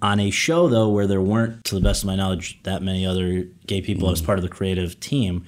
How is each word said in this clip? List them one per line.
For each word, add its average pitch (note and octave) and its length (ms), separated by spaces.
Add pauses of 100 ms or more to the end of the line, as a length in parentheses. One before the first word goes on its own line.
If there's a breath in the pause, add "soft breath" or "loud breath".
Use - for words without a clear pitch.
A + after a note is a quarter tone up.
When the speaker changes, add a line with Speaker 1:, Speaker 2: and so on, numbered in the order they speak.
Speaker 1:
on G#2 180
a G2+ 100
show, E3 400
though, A2 200
where G2+ 180
there G2 140
weren't, A2+ 420
to - 120
the F#2 60
best - 220
of G2+ 40
my F#2+ 80
knowledge, F#2+ 480
that F#2+ 200
many F#2+ 220
other F#2 420 (180)
gay G2 160
people F#2 300
as E2 100
Speaker 2:
Mm. D#2 40
Speaker 1:
part G2+ 120
of F2+ 60
the F2+ 60
creative F#2 500
team, F#2 480